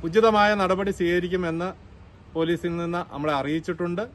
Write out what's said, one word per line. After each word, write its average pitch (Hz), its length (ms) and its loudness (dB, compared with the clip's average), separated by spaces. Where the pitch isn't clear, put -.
ഉചിതമായ 208 440 6
നടപടി 190 380 0
സ്വീകരിക്കുമെന്ന് 175 680 -2
പോലീസിൽ 165 360 -2
നിന്ന് 170 200 -4
നമ്മളെ 147 260 -2
അറിയിച്ചിട്ടുണ്ട്. 170 640 -4